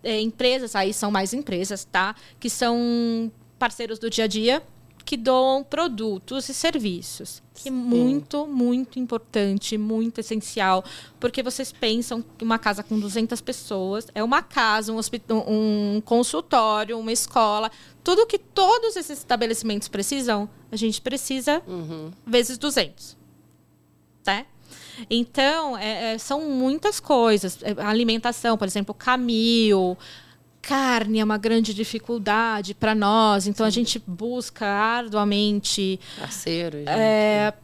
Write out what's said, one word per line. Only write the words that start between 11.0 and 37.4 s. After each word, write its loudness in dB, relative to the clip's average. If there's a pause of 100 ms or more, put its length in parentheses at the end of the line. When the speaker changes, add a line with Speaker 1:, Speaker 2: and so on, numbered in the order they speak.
Speaker 1:
porque -2
vocês -6
pensam -2 (140)
que -10
uma 2
casa -2
com -2
duzentas -2
pessoas -6
é -2
uma 2
casa, 0
um -4
hospi-, -6
um, 0
um 0
consultório, 2
uma -4
escola, 2 (320)
tudo 6
que -2
todos 4
esses -8
estabelecimentos -2
precisam, -2 (220)
a -8
gente 0
precisa -2
Speaker 2:
Uhum. -10 (160)
Speaker 1:
vezes 2
duzentos. -4 (1080)
Tá? -2 (680)
Então, 0
é, -4
é, -6
são -4
muitas 0
coisas. 2
É, -4
a -2
alimentação, 0
por -2
exemplo, -4
Camil, 4 (640)
carne 2
é 2
uma 2
grande 2
dificuldade -2
pra 2
nós, 4
então 0
a 4
Speaker 2:
Sim. 0
Speaker 1:
gente -2
busca -6
arduamente 0 (200)
Speaker 2:
Parceiros, -6
Speaker 1:
é, -
Speaker 2:
né? 4 (120)